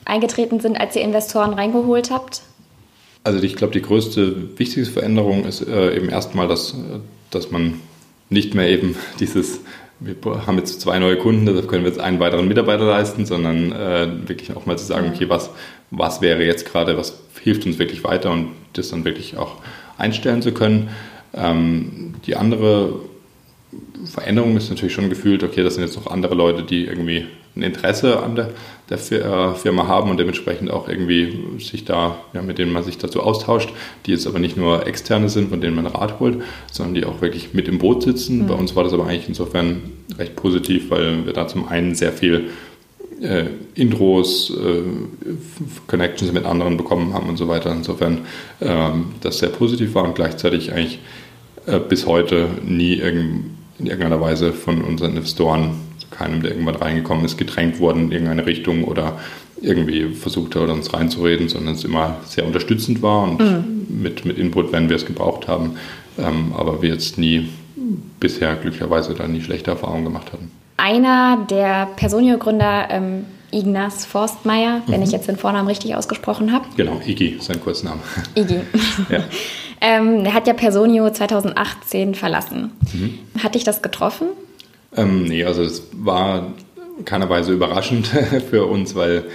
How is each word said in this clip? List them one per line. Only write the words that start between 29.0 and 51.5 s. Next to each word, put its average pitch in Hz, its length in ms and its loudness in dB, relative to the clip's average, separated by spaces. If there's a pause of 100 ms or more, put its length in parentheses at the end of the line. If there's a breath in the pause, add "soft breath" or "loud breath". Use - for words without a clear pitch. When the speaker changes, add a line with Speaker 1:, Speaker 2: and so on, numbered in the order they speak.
Speaker 2:
äh, 92 380 2
Firma 92 340 2
haben 95 220 4
und 90 80 2
dementsprechend 87 520 -2
auch 82 180 -4
irgendwie 87 500 0 (200)
sich 107 260 -10
da, 85 320 0 (160)
ja, 90 80 -6
mit 92 180 -6
denen 87 140 0
man 87 120 0
sich 87 140 -6
dazu - 220 -4
austauscht, 110 500 0 (360 loud breath)
die 98 60 0
jetzt 82 140 0
aber 92 120 -2
nicht 87 180 0
nur 85 300 2
Externe 107 420 0
sind, 101 220 0
von 90 100 -2
denen 85 160 0
man 82 100 0
Rat 104 340 -4
holt, 123 220 2 (280 loud breath)
sondern 90 240 -4
die 90 100 0
auch 80 160 -6
wirklich 85 320 -2
mit 90 160 0
im 90 100 0
Boot 107 260 4
sitzen. 123 380 2
Speaker 1:
Mhm. 101 40 2
Speaker 2:
Bei 92 80 2
uns 90 220 -2
war 90 80 4
das 87 80 2
aber 87 140 2
eigentlich 87 220 -4
insofern 87 540 -2 (360)
recht - 180 -8
positiv, 90 540 0
weil 82 360 2
wir 87 60 -4
da 85 160 -2
zum 90 200 -4
einen 85 260 0
sehr 82 180 2
viel, 85 320 4 (760 loud breath)
äh, 95 260 0 (280)
Intros, 98 760 4
äh, 87 280 0
F-, - 1080 -8
Connections 87 440 0
mit 87 140 0
anderen 87 300 0
bekommen 85 360 0
haben 87 160 -2
und 85 80 -4
so 85 120 -2
weiter. 85 240 0
Insofern, 85 460 -2 (420 loud breath)
ähm, 82 460 0 (140)
das 85 200 -4
sehr 87 80 2
positiv 117 460 0
war 95 100 4
und 87 100 -2
gleichzeitig 82 580 0
eigentlich, 82 280 -2 (640 loud breath)